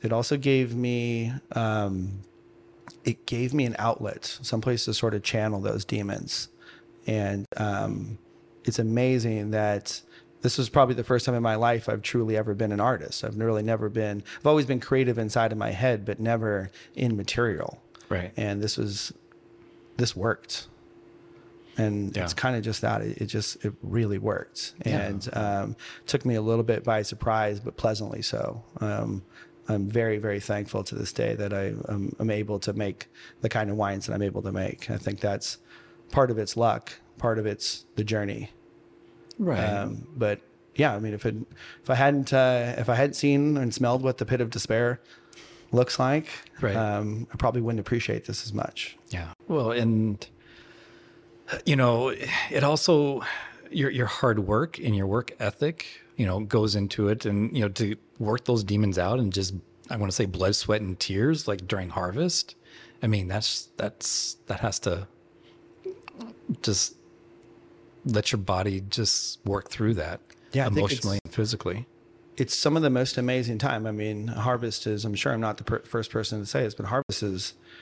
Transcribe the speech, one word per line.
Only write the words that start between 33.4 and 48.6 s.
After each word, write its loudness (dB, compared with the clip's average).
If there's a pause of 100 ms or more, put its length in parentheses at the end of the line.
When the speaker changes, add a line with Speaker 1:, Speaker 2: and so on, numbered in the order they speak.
Speaker 1:
the 0
kind 0
of -2
wines -2
that -4
I'm 0
able -2
to -4
make. -4
I -2
think -4
that's -2 (540)
part 4
of 0
it's -4
luck, 2 (240)
part 0
of -2
it's -4 (100)
the 0
journey. -2 (880)
Speaker 2:
Right. 2
Speaker 1:
Um, -2 (100)
but 2 (340)
yeah, 4
I -2
mean, -2
if -8
it, 0 (480)
if -2
I 4
hadn't, 4
uh, 4
if 0
I 6
hadn't 4
seen 4
and 0
smelled 2
what 0
the -2
pit 2
of 0
despair 0 (720)
looks 4
like, 4 (320)
Speaker 2:
Right. 2
Speaker 1:
um, 0
I -12
probably 2
wouldn't 0
appreciate -2
this -6
as -10
much. -6 (120)